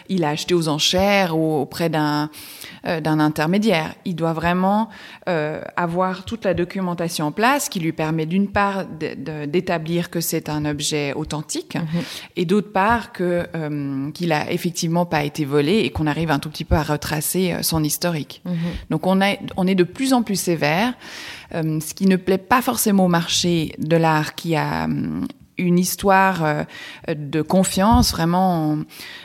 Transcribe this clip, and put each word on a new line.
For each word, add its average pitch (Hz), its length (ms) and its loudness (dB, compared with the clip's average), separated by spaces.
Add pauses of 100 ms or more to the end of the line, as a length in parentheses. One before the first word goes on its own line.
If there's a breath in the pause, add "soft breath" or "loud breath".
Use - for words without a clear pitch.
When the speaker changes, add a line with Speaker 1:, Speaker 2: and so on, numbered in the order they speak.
(100 loud breath)
Speaker 1:
il 185 140 2
a 147 40 2
acheté 156 240 -2
aux 165 160 2
enchères 185 680 2
ou 160 200 2
auprès 156 320 -2
d'un, 151 400 0 (580 loud breath)
euh, 165 140 -2
d'un 156 180 2
intermédiaire. 165 760 2 (100)
Il 185 100 -4
doit 165 200 -2
vraiment, 185 560 2 (380 loud breath)
euh, 156 340 -2 (140)
avoir 185 500 -2
toute 220 180 -8
la 190 80 2
documentation 175 760 -2
en 147 40 -2
place 269 380 0
qui 180 100 -4
lui 160 120 0
permet 160 340 0
d'une 196 220 2
part 196 380 0
de, 156 300 -8
de, 147 300 -8
d'établir 170 640 -2
que 170 100 -4
c'est 160 300 -4
un 151 160 -2
objet 147 480 -2
authentique 156 600 -6
Speaker 2:
Mhm. 165 260 -2 (340 loud breath)
Speaker 1:
et 180 80 0
d'autre 202 280 2
part 214 400 0
que, 175 340 -2 (100)
euh, 143 440 -4 (120)
qu'il 170 200 -2
a 151 200 0
effectivement 175 540 0
pas 156 180 0
été 147 220 -4
volé 147 320 4
et 202 120 2
qu'on 156 160 -2
arrive 156 260 0
un 143 80 2
tout 156 100 -8
petit 156 140 -8
peu - 100 0
à 160 80 4
retracer, 151 680 -2
euh, - 100 -4
son 160 220 0
historique. 151 600 -2
Speaker 2:
Mhm. 180 100 -4 (360 loud breath)
Speaker 1:
Donc 160 160 -2
on 190 160 4
a, 196 140 2 (200)
on 185 100 0
est 190 100 4
de 180 80 6
plus 262 280 -2
en 247 100 4
plus 202 160 -2
sévère, 170 540 0 (640 loud breath)
euh, 156 260 -2
ce - 140 -8
qui 196 120 0
ne 185 100 6
plaît 185 200 2
pas 240 240 2
forcément 214 460 2
au - 20 4
marché 170 680 0
de 156 180 2
l'art 156 380 2
qui 165 220 -2
a, 147 280 0
hum, 80 420 -2 (300)
une 175 220 4
histoire, 190 680 4
euh, 151 200 0 (500 loud breath)
de 147 280 -2
confiance, 190 680 4
vraiment, 170 640 2 (480 loud breath)